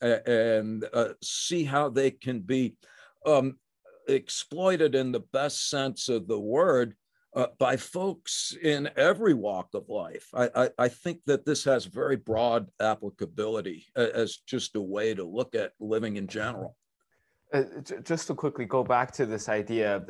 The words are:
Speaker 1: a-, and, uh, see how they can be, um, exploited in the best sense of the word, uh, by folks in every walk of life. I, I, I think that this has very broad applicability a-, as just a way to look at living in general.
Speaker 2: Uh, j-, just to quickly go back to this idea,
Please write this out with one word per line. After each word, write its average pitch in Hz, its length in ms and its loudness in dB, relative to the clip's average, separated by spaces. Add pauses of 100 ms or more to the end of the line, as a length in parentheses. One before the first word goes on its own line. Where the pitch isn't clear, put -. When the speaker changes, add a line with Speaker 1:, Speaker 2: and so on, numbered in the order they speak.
Speaker 1:
a-, 117 260 2
and, 110 640 2
uh, 113 200 2 (100)
see - 400 -2
how 143 260 0
they 135 220 2
can 127 300 -6
be, 123 340 0 (500)
um, 135 320 4 (500)
exploited 156 840 0
in 131 180 0
the 120 200 -2
best 139 380 -2
sense 135 400 -2
of 113 180 0
the 104 120 -2
word, 123 540 2 (420)
uh, 127 120 2 (100)
by 131 200 2
folks - 840 -6
in 147 340 0
every 170 380 6
walk 101 400 -2
of - 160 -6
life. 95 440 -6
I, 120 220 2
I, 123 220 4
I 123 100 4
think 175 380 -6
that 135 200 2
this 151 180 0
has 147 220 2
very 131 300 -2
broad 117 540 0 (100)
applicability 104 1160 -4
a-, 120 200 0
as 113 220 -2
just - 380 -6
a 104 60 -2
way 104 320 -2
to 95 100 -6
look 110 320 -6
at 104 240 -2
living 107 380 -2
in 98 100 -6
general. 107 500 -8 (720)
Speaker 2:
Uh, 139 120 2 (200)
j-, - 200 -10
just 165 240 -2
to 143 80 -4
quickly 131 300 -4
go 127 180 2
back 123 300 2
to 139 120 0
this 110 240 -4
idea, 104 600 0